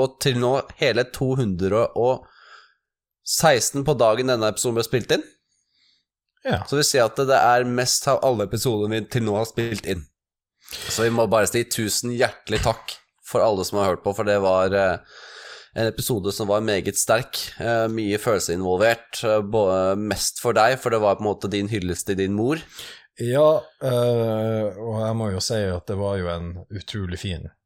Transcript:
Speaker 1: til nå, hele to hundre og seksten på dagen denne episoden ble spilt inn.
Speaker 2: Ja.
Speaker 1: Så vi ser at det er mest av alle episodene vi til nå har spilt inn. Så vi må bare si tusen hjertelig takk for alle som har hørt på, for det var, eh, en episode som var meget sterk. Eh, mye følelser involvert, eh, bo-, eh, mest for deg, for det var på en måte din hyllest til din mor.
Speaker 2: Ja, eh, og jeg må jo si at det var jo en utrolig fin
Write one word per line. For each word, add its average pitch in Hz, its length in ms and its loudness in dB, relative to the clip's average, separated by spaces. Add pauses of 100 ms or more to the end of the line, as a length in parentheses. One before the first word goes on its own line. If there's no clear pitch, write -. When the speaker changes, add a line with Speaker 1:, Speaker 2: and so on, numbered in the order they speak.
(220)
Speaker 1:
til 127 180 2
nå, 123 220 2 (160)
hele 120 260 2
to 131 320 -4
hundre 101 540 0 (100)
og 123 240 2 (1040)
seksten 139 560 2
på 151 160 0
dagen 120 320 4
denne 110 160 2
episoden 113 300 -2
ble 113 80 0
spilt 123 260 -2
inn. 240 120 2 (1200)
Speaker 2:
Ja. 107 180 0
Speaker 1:
Så 139 160 -4
vi 143 80 2
ser 127 160 4
at 110 160 0
det 135 160 4
er 123 320 6
mest 123 400 0
av 135 160 2
alle 117 240 2
episodene 107 460 0
vi 110 80 -2 (100)
til 117 160 0
nå 101 80 0
har 110 140 0
spilt 117 360 -4
inn. 90 200 -4 (840)
Så - 160 -2
vi 117 80 2
må 117 160 2
bare 101 240 4
si 120 160 0
tusen 117 480 -4
hjertelig 113 480 -2
takk - 320 -2 (320)
for 101 160 2
alle 98 240 2
som 101 140 -2
har 98 100 2
hørt 82 140 -4
på, 98 100 0
for 113 80 -2
det 101 160 2
var, 95 320 4
eh, 95 280 2 (760)
en 113 160 0
episode 101 420 -2
som 110 140 -4
var 104 160 2
meget 98 320 0
sterk. - 400 0 (240)
Eh, 113 320 0
mye 107 260 -2
følelser 98 380 0
involvert, 92 680 0
eh, 107 180 2
bo-, 104 320 0
eh, 95 240 2
mest 104 400 -4
for 120 160 0
deg, 120 240 4
for 123 100 -4
det 113 140 0
var 98 160 4
på 107 60 -4
en - 20 -2
måte 101 240 -4
din 101 160 -2
hyllest 90 400 -4
til 98 80 -2
din 95 180 0
mor. 120 220 0 (640)
Speaker 2:
Ja, 147 420 4 (200)
eh, 113 840 0 (100)
og 110 240 -6
jeg 110 160 -2
må 110 160 -2
jo 92 80 -4
si - 160 -4
at 92 300 -4
det 101 100 -4
var 98 200 -2
jo 90 120 -4
en 85 220 -6 (180)
utrolig 95 500 -8
fin 87 300 -8 (160)